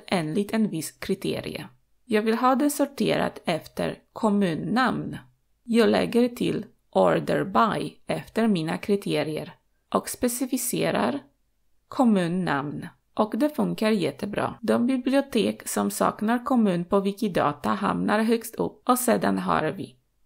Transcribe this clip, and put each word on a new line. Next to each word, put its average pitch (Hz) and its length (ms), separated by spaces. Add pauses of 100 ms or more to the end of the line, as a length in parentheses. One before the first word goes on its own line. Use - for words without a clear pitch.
enligt 175 460
en 220 160
viss 160 220
kriterie. - 760 (380)
Jag 208 160
vill 220 140
ha 254 200
det 285 140
sorterat 220 760
efter - 540 (140)
kommunnamn. 202 1040 (460)
Jag 220 260
lägger 214 400
till 175 360 (240)
order 160 540
by 202 500 (140)
efter 180 400
mina 175 300
kriterier 165 800 (380)
och - 160
specificerar 240 1080 (680)
kommunnamn. 170 1000 (260)
Och 220 240
det 294 120
funkar 214 420
jättebra. 202 720
De 226 260
bibliotek 254 800
som 202 240
saknar 214 540
kommun 208 400
på 202 140
Wikidata 196 720
hamnar 196 500
högst 226 360
upp - 340
och 247 100
sedan 196 380
har 175 260
vi - 320 (300)